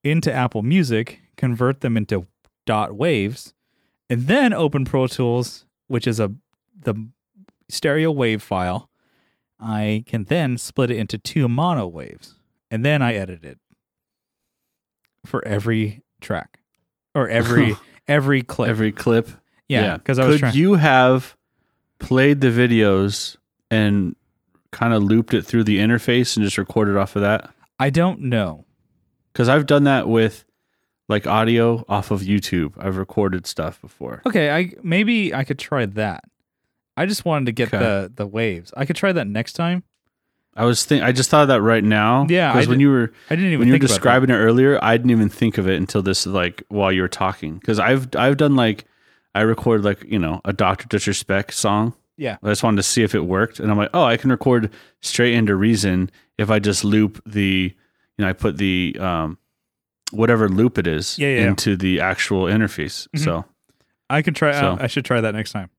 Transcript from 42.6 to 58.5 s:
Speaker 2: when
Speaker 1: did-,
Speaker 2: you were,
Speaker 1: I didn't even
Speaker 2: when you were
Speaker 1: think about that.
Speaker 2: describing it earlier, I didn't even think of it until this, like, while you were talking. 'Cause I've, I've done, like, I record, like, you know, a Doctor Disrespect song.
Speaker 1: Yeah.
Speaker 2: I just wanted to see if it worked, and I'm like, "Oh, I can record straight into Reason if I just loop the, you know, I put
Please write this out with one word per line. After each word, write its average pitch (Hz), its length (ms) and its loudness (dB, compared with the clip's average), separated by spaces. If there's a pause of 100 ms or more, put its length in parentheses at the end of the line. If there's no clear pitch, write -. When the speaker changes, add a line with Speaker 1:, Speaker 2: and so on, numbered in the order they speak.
Speaker 2:
when 131 100 2
Speaker 1:
did-, 139 40 4
Speaker 2:
you 143 80 6
were, 120 220 0 (180)
Speaker 1:
I 156 60 0
didn't 185 160 0
even 147 80 0
Speaker 2:
when 120 80 4
you 131 60 6
were - 40 4
Speaker 1:
think 139 60 4
about 127 100 2
that. - 0 -
Speaker 2:
describing 127 360 4
it 123 40 4
earlier, 120 480 4
I 113 140 4
didn't 120 160 2
even 110 160 4
think 110 300 -2
of 92 100 0
it 95 80 2
until 95 260 -2
this, 92 240 -2
like, 90 420 -4
while 101 220 0
you 92 120 0
were 90 60 -2
talking. 92 520 -6
'Cause 107 180 -2
I've, 127 380 0
I've 135 200 2
done, 143 200 2
like, 110 280 0 (520)
I 107 60 2
record, 110 420 2
like, 104 200 -2
you 107 140 -4
know, 82 260 -2
a 101 80 -4
Doctor 98 360 0
Disrespect 98 640 -4
song. 107 400 0 (220)
Speaker 1:
Yeah. 117 260 -8
Speaker 2:
I 104 60 -4
just 104 160 0
wanted 107 140 2
to 98 40 0
see - 220 2
if 101 100 0
it 98 60 0
worked, 92 400 -2
and 107 100 -2
I'm 104 80 2
like, 104 160 0
"Oh, 175 80 2
I 117 140 2
can 131 140 -2
record 120 420 0 (280)
straight 120 340 0
into 107 200 2
Reason 95 560 2 (260)
if 104 140 -2
I 107 80 4
just 101 260 0
loop 104 400 0
the, 95 480 -2 (440)
you 104 80 -2
know, 92 40 0
I 92 40 -2
put 90 240 -4